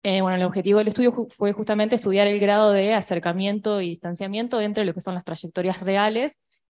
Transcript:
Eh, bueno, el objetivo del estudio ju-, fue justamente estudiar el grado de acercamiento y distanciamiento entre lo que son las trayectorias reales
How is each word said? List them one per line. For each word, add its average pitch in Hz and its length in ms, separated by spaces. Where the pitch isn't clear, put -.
Eh, 196 180
bueno, 185 140
el 180 80
objetivo 190 360
del 214 100
estudio 247 220
ju-, 240 180
fue 202 240
justamente 214 420
estudiar 202 320
el 208 120
grado 202 320
de 202 220
acercamiento 196 880
y 175 80
distanciamiento 196 720
entre 208 220
lo 175 100
que 175 80
son 185 120
las 180 100
trayectorias 180 560
reales 214 600